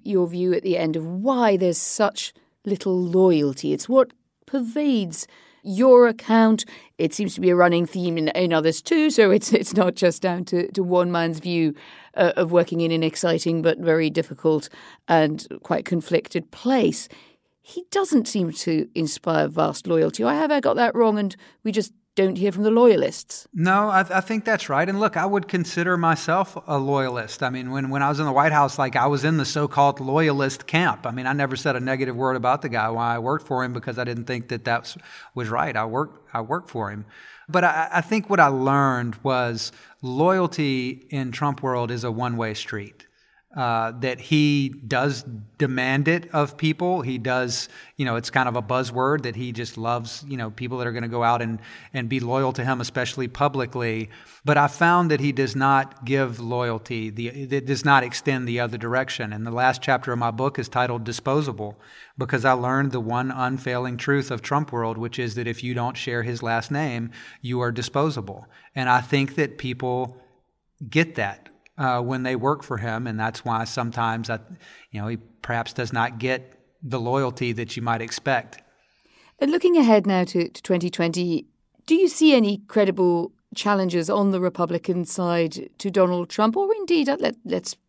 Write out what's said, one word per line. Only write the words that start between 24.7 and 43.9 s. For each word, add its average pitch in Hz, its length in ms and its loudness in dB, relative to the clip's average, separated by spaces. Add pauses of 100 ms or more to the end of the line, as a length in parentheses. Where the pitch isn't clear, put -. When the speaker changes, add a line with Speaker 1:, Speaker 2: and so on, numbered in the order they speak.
Speaker 2:
right. 151 180 2
And 196 100 -2
look, 208 200 0
I 170 80 0
would 196 220 0
consider 175 500 0
myself 170 580 0 (100)
a 147 120 -2
loyalist. 131 640 -2
I 127 80 0
mean, 127 200 -8
when, 135 200 -4
when 139 120 -2
I 139 60 2
was 143 100 0
in 156 60 0
the 143 80 0
White 147 200 4
House, 143 260 2
like, 131 180 0
I 127 100 4
was 143 160 0
in 160 140 2
the 143 80 2
so-called 143 560 2
loyalist 139 640 0
camp. 160 380 0
I 123 60 -4
mean, 127 160 -6
I 135 80 0
never 139 220 -2
said 131 200 -2
a 123 40 -4
negative 127 360 -2
word 131 200 0
about 127 260 0
the 143 80 -6
guy 113 180 0
while 117 220 -2
I 117 80 -2
worked 135 280 -4
for 127 160 -2
him 123 120 -6
because 120 240 -8
I 123 60 -2
didn't 120 200 -6
think 123 240 -6
that 117 160 -8
that 120 160 0
was, - 160 -16 (380)
was 120 160 -6
right. 131 260 -2
I 110 80 -2
worked, 131 480 -6
I 117 80 -4
worked 147 300 -6
for 107 200 -6
him. 104 140 -12 (460)
But 175 140 2
I, 160 280 2
I 175 80 2
think 214 300 -2
what 196 100 4
I 147 80 8
learned 131 720 2
was 123 480 -2 (300)
loyalty 139 1080 0
in 135 220 -4
Trump 143 300 -2
world 123 280 -2
is 117 120 -6
a 123 80 -4
one-way 117 440 -4
street, - 520 -12 (520)
uh, 113 440 -2